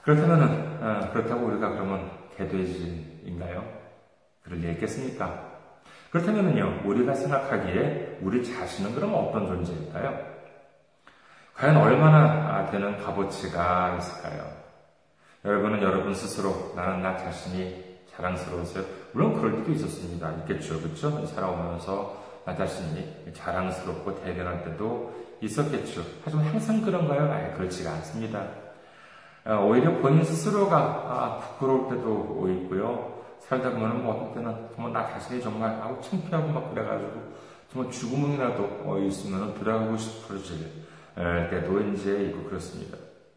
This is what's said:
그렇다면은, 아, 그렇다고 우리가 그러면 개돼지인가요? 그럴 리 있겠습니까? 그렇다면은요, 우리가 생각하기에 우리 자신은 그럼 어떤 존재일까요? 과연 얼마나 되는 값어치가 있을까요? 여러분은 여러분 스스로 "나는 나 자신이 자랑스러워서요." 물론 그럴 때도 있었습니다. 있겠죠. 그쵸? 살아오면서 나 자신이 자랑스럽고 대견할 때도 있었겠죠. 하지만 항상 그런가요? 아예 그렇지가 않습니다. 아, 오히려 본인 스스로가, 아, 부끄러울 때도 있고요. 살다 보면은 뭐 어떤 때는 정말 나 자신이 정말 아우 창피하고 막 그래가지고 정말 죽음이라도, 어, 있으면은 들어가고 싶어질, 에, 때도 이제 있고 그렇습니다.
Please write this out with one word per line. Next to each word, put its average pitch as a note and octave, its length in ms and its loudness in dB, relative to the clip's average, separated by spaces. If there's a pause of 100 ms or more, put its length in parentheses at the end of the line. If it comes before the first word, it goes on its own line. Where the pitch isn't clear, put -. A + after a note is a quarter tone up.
그렇다면은, D3+ 800 6
아, G#2 280 0
그렇다고 A#2 360 0
우리가 G#2 240 0
그러면 F#2+ 380 -2 (280)
개돼지인가요? F2 1300 -4 (800)
그럴 E2+ 180 -8
리 E2+ 120 0
있겠습니까? - 760 -4 (640)
그렇다면은요, E3+ 760 2
우리가 B2 280 4
생각하기에 C3+ 1080 0
우리 G2+ 200 2
자신은 A2 540 -4
그럼 G3+ 180 0
어떤 G#2+ 320 0
존재일까요? F2 720 -4 (1400)
과연 D3+ 220 6
얼마나 B2 960 8
되는 G2+ 320 0
값어치가 F2+ 960 0
있을까요? - 480 -8 (1000)
여러분은 G#2 380 2
여러분 F#2+ 320 4
스스로 F#2+ 640 -2
"나는 F#2 260 0
나 F#2 160 0
자신이 F#2 800 -6 (180)
자랑스러워서요." F2 720 -4 (260)
물론 G#3 280 4
그럴 A3 180 2
때도 - 160 -2
있었습니다. E2+ 680 -4
있겠죠. D#2+ 420 -4
그쵸? G2+ 440 -2
살아오면서 F2+ 1000 -4 (220)
나 F2+ 100 -4
자신이 F2 760 -6
자랑스럽고 F#2 920 -4
대견할 F2 400 -4
때도 F#2+ 500 -4 (280)
있었겠죠. C#3+ 600 -2 (220)
하지만 D#3 220 2
항상 A3 360 0
그런가요? D3+ 500 2
아예 - 220 -2
그렇지가 F2+ 380 -4
않습니다. G2+ 560 -6 (960)
아, A2 160 2
오히려 B2 400 6
본인 D3+ 260 8
스스로가, G3 520 4
아, B2 640 0
부끄러울 C3 560 2
때도 G2 540 0 (140)
있고요. G2+ 520 -2 (240)
살다 B2+ 320 0
보면은 A2+ 320 0
뭐 A2+ 120 0
어떤 - 180 -6
때는 A2+ 420 -6
정말 A#2 160 -6
나 A#2 160 0
자신이 - 340 -6
정말 A2 280 -2 (120)
아우 A2 200 -6
창피하고 D#3 480 -2
막 C#3 240 -2
그래가지고 G#2 600 -4 (380)
정말 - 200 -4
죽음이라도, C3 720 0 (200)
어, G2 160 -2
있으면은 G2 540 -2
들어가고 A2 420 0
싶어질, F2+ 720 -8 (500)
에, F2 320 0
때도 F2+ 300 0 (120)
이제 G2 340 0
있고 - 180 -4
그렇습니다. - 540 -10 (400)